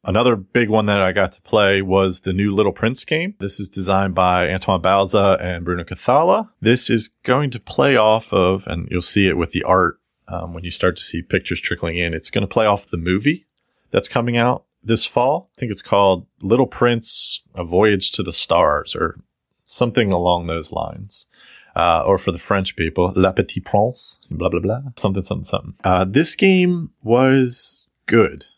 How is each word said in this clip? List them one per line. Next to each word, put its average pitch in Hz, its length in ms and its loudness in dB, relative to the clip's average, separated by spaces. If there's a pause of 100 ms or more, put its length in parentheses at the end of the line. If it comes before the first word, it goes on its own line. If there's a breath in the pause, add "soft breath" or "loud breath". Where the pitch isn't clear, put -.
Another 117 300 2
big 110 340 -2
one 107 180 2
that 101 140 2
I 92 120 2
got 95 200 0
to - 100 -20
play 98 380 2
was 95 400 0
the 95 120 -6
new 101 200 0
Little 101 200 2
Prince 120 320 -2
game. 175 340 -4
This 98 220 -8
is 98 80 -10
designed 95 480 -2
by 90 340 2
Antoine 92 320 -2
Bauza 98 580 2
and 87 240 -6
Bruno 87 200 -4
Cathala. 175 640 0 (120)
This 120 300 2
is 113 200 -2 (120)
going 135 280 0
to 117 100 -12
play 139 360 0
off 110 360 2
of, 95 340 2
and - 240 -6
you'll 90 100 -2
see 98 280 2
it 78 80 2
with 82 160 -2
the 90 100 -2
art, 90 380 2 (260)
um, 87 280 -10
when 85 100 -12
you 85 80 -8
start 92 240 -2
to - 80 -2
see 87 180 -4
pictures - 380 -4
trickling 85 380 -6
in, 87 160 -4
it's - 160 -8
gonna 104 180 -2
play 110 180 2
off 101 240 0
the 107 60 -6
movie 98 500 -2 (460)
that's - 160 0
coming 120 280 -2
out 117 280 0 (180)
this 113 240 -2
fall. 139 500 -2
I - 40 -14
think 120 100 -6
it's 98 120 -10
called 98 440 2 (140)
Little 117 260 2
Prince, - 800 0 (100)
A 90 80 -8
Voyage 95 500 2
to 95 120 -4
the 85 80 -8
Stars, 78 640 0
or 80 240 -4 (440)
something 117 480 0
along 87 360 0
those 82 240 -6
lines. 80 560 -8 (480 soft breath)
Uh, 82 280 2
or 95 140 2
for - 140 -4
the 82 80 -8
French 98 340 -2
people, 87 400 -2
La 95 160 4
Petite - 360 -4
Prince, - 520 -2 (140)
blah, 87 160 -4
blah, 85 100 -2
blah, 104 220 -4 (160)
something, 98 260 -2
something, 92 220 -6
something. - 300 -8 (100)
Uh, 92 200 2
this 117 300 0
game 180 560 2 (140)
was 127 840 2 (200)
good. - 400 2 (120)